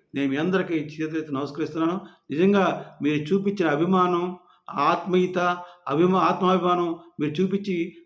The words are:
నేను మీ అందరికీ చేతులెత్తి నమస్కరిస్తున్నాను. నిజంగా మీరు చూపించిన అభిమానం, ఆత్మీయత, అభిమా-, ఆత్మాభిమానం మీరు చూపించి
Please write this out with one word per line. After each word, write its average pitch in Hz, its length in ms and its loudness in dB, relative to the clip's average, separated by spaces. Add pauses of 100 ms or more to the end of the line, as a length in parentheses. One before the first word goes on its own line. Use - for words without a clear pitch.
(160)
నేను 139 140 0
మీ 135 80 0
అందరికీ 180 360 0
చేతులెత్తి 151 600 -4
నమస్కరిస్తున్నాను. 160 680 -4 (300)
నిజంగా 185 680 2
మీరు 151 320 0
చూపించిన 196 340 0
అభిమానం, 180 680 2 (320)
ఆత్మీయత, 175 880 0 (300)
అభిమా-, 180 340 4
ఆత్మాభిమానం 175 800 2 (200)
మీరు 147 220 -2
చూపించి 190 540 -2 (100)